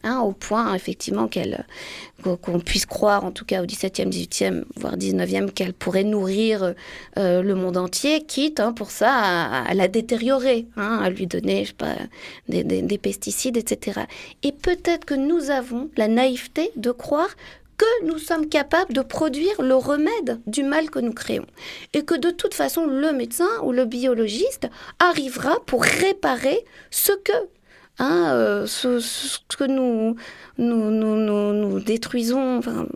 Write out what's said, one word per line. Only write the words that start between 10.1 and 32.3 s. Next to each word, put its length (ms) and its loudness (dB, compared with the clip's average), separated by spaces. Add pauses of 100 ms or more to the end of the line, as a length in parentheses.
hein, 260 -2
à 80 2
lui 180 -2
donner, 360 0
je 60 -6
sais 80 -16
pas, 180 -4 (540)
des, 160 0
des, 160 0
des 160 0
pesticides, 580 -4
et 100 0
cetera. 400 -4 (380)
Et 80 2
peut-être 540 0
que 80 -2
nous 360 2
avons 460 -2
la 140 2
naïveté 640 2
de 160 -2
croire 380 0 (480)
que 280 4
nous 140 -2
sommes 280 -2
capables 460 2
de 80 2
produire 580 0
le 140 4
remède 720 2
du 160 -2
mal 300 0
que 80 -4
nous 140 -2
créons. 340 -4 (460)
Et 100 2
que 100 0
de 160 2
toute 240 -2
façon, 320 0
le 260 2
médecin 380 0 (140)
ou 80 0
le 140 2
biologiste 840 0 (300)
arrivera 640 2
pour 160 0
réparer 840 2 (280)
ce 200 2
que, 220 0 (640)
hein, 360 2
euh, 340 2
ce, 320 0
ce 400 -6 (180)
que 60 0
nous, 520 2 (440)
nous, 320 2
nous, 240 2
nous, 380 2
nous 260 0
détruisons, 800 0